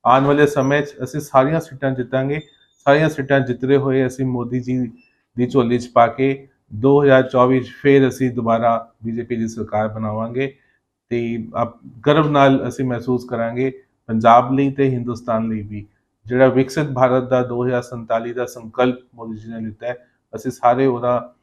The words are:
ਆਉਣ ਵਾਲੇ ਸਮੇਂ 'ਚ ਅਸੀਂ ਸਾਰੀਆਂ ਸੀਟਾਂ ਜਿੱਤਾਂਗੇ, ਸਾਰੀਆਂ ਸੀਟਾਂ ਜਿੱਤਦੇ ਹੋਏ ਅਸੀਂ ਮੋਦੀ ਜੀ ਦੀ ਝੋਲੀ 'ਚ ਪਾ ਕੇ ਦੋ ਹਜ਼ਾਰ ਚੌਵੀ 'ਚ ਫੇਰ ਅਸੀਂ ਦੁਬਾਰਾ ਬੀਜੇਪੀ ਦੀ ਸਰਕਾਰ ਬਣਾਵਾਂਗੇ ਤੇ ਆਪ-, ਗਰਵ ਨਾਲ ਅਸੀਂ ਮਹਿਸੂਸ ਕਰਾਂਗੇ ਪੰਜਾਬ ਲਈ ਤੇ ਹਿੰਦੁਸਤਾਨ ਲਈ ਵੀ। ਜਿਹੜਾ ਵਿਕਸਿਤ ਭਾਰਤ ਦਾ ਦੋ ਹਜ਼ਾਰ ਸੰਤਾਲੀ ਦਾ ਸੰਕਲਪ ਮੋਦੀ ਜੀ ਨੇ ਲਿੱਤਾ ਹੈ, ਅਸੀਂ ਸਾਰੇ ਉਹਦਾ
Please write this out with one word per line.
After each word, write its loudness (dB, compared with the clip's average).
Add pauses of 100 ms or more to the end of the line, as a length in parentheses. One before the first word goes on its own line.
ਆਉਣ 4
ਵਾਲੇ 4
ਸਮੇਂ 0
'ਚ -10
ਅਸੀਂ -8
ਸਾਰੀਆਂ 2
ਸੀਟਾਂ -6
ਜਿੱਤਾਂਗੇ, -4 (460)
ਸਾਰੀਆਂ 4
ਸੀਟਾਂ 0
ਜਿੱਤਦੇ 0
ਹੋਏ 0
ਅਸੀਂ -4
ਮੋਦੀ -4
ਜੀ -4 (460)
ਦੀ 0
ਝੋਲੀ 2
'ਚ -10
ਪਾ 6
ਕੇ -2 (260)
ਦੋ 4
ਹਜ਼ਾਰ 6
ਚੌਵੀ 2
'ਚ -8 (120)
ਫੇਰ 6
ਅਸੀਂ -2
ਦੁਬਾਰਾ 0 (120)
ਬੀਜੇਪੀ -6
ਦੀ -4
ਸਰਕਾਰ -6
ਬਣਾਵਾਂਗੇ -6 (540)
ਤੇ -4
ਆਪ-, -4 (300)
ਗਰਵ 4
ਨਾਲ 4
ਅਸੀਂ -6
ਮਹਿਸੂਸ -4
ਕਰਾਂਗੇ -4 (260)
ਪੰਜਾਬ 4
ਲਈ 0
ਤੇ 0
ਹਿੰਦੁਸਤਾਨ -4
ਲਈ -6
ਵੀ। -12 (400)
ਜਿਹੜਾ 4
ਵਿਕਸਿਤ 0
ਭਾਰਤ 2
ਦਾ 0
ਦੋ -4
ਹਜ਼ਾਰ -2
ਸੰਤਾਲੀ -6
ਦਾ -6
ਸੰਕਲਪ -4 (160)
ਮੋਦੀ -14
ਜੀ -18
ਨੇ -12
ਲਿੱਤਾ -10
ਹੈ, -10 (280)
ਅਸੀਂ -8
ਸਾਰੇ 0
ਉਹਦਾ -2